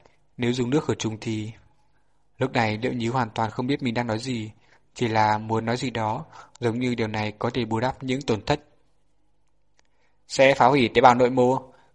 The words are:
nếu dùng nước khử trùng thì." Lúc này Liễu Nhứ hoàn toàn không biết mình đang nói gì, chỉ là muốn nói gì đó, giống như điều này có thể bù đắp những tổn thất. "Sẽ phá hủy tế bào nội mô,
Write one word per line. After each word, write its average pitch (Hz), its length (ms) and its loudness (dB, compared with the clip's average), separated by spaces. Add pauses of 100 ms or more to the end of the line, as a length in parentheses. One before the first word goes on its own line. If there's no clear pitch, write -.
(380)
nếu 120 160 -2
dùng 123 160 -2
nước 151 140 0
khử 113 120 -2
trùng 110 260 -6
thì." 110 300 -6 (880)
Lúc 131 140 -4
này 110 260 0
Liễu 127 160 -4
Nhứ 117 160 -4
hoàn 123 200 -2
toàn 110 220 -4
không 123 160 -6
biết 143 160 -4
mình 120 100 -4
đang 120 140 -4
nói 110 120 -2
gì, 113 320 -8 (420)
chỉ 123 140 -4
là 107 300 2
muốn 110 280 -2
nói 117 120 -2
gì 131 120 -4
đó, 113 360 -6 (340)
giống 117 200 -2
như 123 160 -2
điều 113 120 -4
này 107 320 -4
có 117 100 -2
thể 123 160 -4
bù 110 140 -2
đắp 127 240 -4
những 131 180 -4
tổn 113 200 -2
thất. - 180 -2 (1700)
"Sẽ 135 260 4
phá 127 140 6
hủy 127 260 4
tế 117 80 6
bào 127 140 10
nội 123 140 4
mô, 127 440 2 (220)